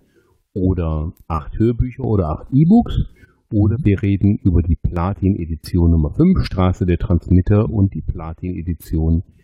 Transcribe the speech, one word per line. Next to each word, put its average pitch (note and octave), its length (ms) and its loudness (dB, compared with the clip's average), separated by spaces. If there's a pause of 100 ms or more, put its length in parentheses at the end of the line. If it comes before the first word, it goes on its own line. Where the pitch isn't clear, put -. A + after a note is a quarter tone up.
(540)
oder F2 600 -2 (140)
acht D#2+ 300 -6
Hörbücher A#2+ 460 -2
oder G2 260 0
acht - 220 -8
E-Books. F3 480 4 (540)
Oder G#2 300 2
wir G2 180 2
reden G2 360 0
über F2 260 2
die E2 120 0
Platin-Edition E2+ 1160 -2
Nummer D#2 220 2
fünf, E3+ 300 2
Straße F#2 420 -2
der F2 120 2
Transmitter, F#2+ 720 2
und G2 240 0
die D#2 80 -8
Platin-Edition E2 1200 -4 (200)